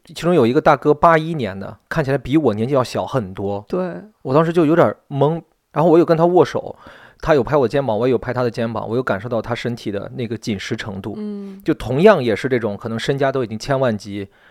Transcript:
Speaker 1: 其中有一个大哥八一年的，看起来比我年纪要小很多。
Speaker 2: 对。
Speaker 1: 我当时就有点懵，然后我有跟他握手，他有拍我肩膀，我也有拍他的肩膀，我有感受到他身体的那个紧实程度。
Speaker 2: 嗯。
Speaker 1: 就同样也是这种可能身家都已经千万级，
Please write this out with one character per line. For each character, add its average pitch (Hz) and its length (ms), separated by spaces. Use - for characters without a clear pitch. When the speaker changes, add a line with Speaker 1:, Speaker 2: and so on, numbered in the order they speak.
Speaker 1:
其 165 80
中 165 200
有 139 120
一 120 80
个 151 80
大 151 160
哥 147 160
八 165 240
一 160 160
年 101 260
的， 101 200
看 156 160
起 135 60
来 139 60
比 127 200
我 135 160
年 110 140
纪 143 60
要 127 100
小 104 220
很 98 280
多。 101 340
Speaker 2:
对。 180 280
Speaker 1:
我 131 120
当 160 120
时 165 80
就 170 120
有 156 100
点 135 200
懵， 147 320
然 147 120
后 175 60
我 160 80
有 170 80
跟 165 100
他 160 100
握 175 200
手， - 300
他 160 120
有 139 80
拍 117 140
我 135 120
肩 139 160
膀， 110 140
我 117 80
也 131 60
有 117 60
拍 123 160
他 123 100
的 120 80
肩 117 200
膀， 107 160
我 110 80
有 131 60
感 107 180
受 120 80
到 117 140
他 117 140
身 120 180
体 113 160
的 98 260
那 123 120
个 110 100
紧 101 220
实 - 160
程 98 260
度。 104 160
Speaker 2:
嗯。 196 460
Speaker 1:
就 160 100
同 127 280
样 190 200
也 113 140
是 131 120
这 123 120
种 104 180
可 117 120
能 113 100
身 139 180
家 135 140
都 135 120
已 110 40
经 107 100
千 135 220
万 120 180
级， 101 300